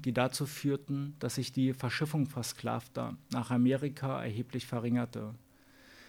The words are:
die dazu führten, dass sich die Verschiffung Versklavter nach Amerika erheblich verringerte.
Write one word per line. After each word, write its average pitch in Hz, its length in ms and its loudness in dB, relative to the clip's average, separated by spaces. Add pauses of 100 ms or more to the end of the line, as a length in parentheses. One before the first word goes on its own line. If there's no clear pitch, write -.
die 127 100 2
dazu 127 320 2
führten, 139 720 -2
dass 127 160 -2
sich 127 180 -2
die 131 200 4
Verschiffung 147 540 0
Versklavter 117 880 -4 (160)
nach 123 180 -2
Amerika 131 720 2
erheblich 120 460 -4
verringerte. 117 640 0 (760)